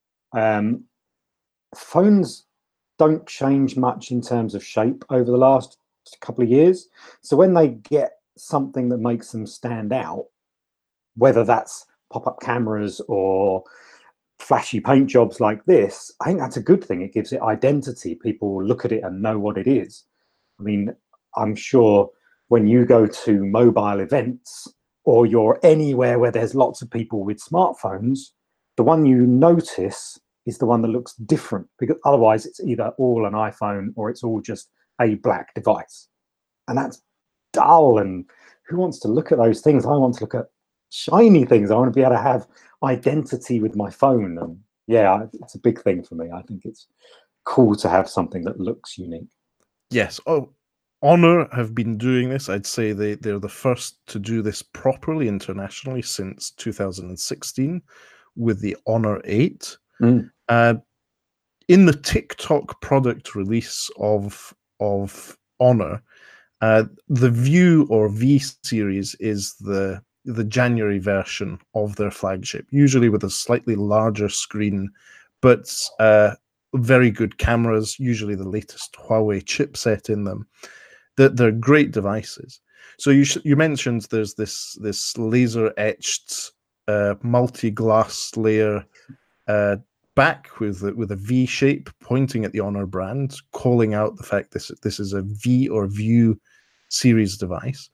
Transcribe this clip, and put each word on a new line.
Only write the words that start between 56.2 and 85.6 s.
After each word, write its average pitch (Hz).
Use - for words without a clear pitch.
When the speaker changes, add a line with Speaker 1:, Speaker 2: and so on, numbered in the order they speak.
Speaker 2:
two -
thousand 92
and 90
sixteen -
with 113
the 104
Honor 110
eight. -
Speaker 1:
Mm. 120
Speaker 2:
Uh, 117
in 185
the 151
TikTok -
product 131
release 107
of, 101
of 101
Honor, 110
uh, 110
the 123
View 156
or 107
V 127
series 101
is 101
the, 98
the 117
January 110
version 98
of 104
their 101
flagship, -
usually 135
with 101
a 95
slightly 120
larger 104
screen, 101
but, 123
uh, 107
very 127
good 104
cameras, 117
usually 107
the 95
latest -
Huawei 107
chipset -
in 104
them. 101
They're, 135
they're 123
great 131
devices. -
So 143
you 139
sh-, 139
you 143
mentioned 135
there's 107
this, -
this 104
laser-etched, 113